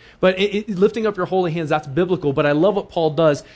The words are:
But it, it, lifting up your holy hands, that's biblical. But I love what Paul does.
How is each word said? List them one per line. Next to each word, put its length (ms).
But 180
it, 320
it, 80
lifting 300
up 100
your 80
holy 260
hands, 180
that's 180
biblical. 440
But 140
I 60
love 240
what 140
Paul 200
does. 340